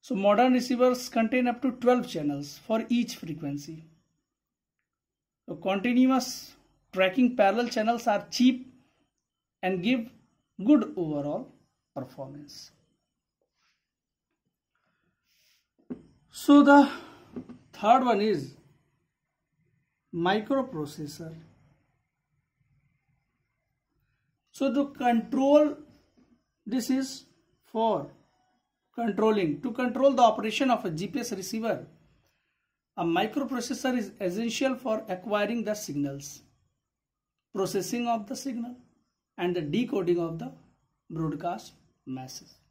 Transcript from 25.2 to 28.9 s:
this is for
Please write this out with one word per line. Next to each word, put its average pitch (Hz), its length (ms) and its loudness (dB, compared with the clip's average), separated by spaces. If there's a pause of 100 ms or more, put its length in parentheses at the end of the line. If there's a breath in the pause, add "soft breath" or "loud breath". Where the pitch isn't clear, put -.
this 226 240 -4
is 262 360 -2 (380)
for 220 460 -2 (800)